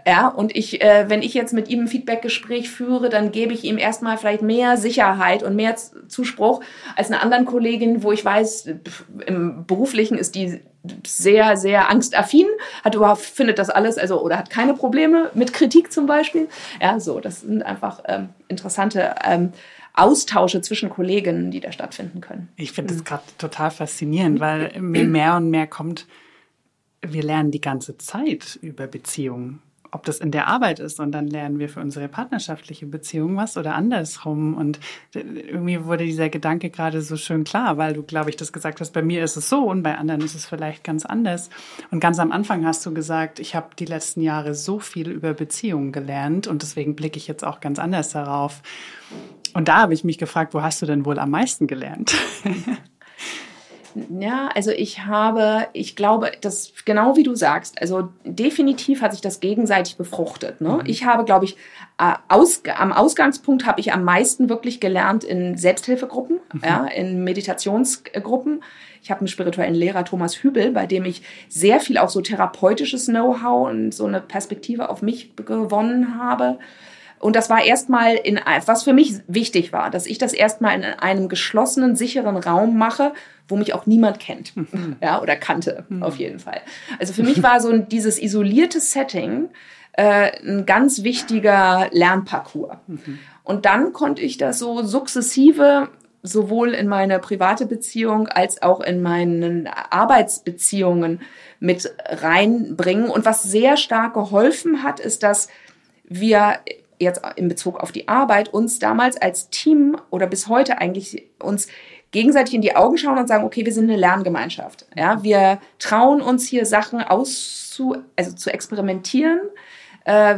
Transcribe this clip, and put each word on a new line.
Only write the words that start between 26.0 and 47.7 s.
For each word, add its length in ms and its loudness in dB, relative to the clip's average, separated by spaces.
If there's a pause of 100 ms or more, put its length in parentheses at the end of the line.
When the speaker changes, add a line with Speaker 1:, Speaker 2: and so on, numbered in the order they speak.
Speaker 2:
wir 200 -6
lernen 280 0
die 100 -4
ganze 380 -8
Zeit 640 -8
über 240 -12
Beziehungen. 760 -10 (340)
Ob 120 -14
das 140 -6
in 100 -4
der 160 -2
Arbeit 340 0
ist 180 -12
und 140 -4
dann 140 -6
lernen 320 -6
wir 100 -6
für 120 -16
unsere 280 -10
partnerschaftliche 800 -10
Beziehung 500 -6
was 220 -6
oder 160 -4
andersrum. 840 -2
Und 240 -4 (320)
irgendwie 720 -8
wurde 220 -4
dieser 240 -2
Gedanke 400 -4
gerade 320 -4
so 160 -8
schön 260 -4
klar, 320 -2
weil 160 -2
du, 100 -8
glaube 280 -4
ich, 60 -8
das 180 -14
gesagt 260 -10
hast, 120 -12
bei 100 -2
mir 200 -2
ist 140 -4
es 140 -6
so 140 2
und 180 -2
bei 160 -2
anderen 240 -2
ist 120 -6
es 120 -14
vielleicht 380 -10
ganz 200 -4
anders. 460 -4 (400)
Und 100 -4
ganz 180 2
am 140 0
Anfang 320 -2
hast 220 -4
du 80 -8
gesagt, 440 -6
ich 160 -12
habe 240 -8
die 60 -8
letzten 380 -8
Jahre 320 -2
so 240 -6
viel 320 -10
über 240 -6
Beziehungen 580 -6
gelernt 540 -4
und 160 -6
deswegen 340 -6
blicke 220 -8
ich 100 -14
jetzt 160 -10
auch 160 -8
ganz 180 -6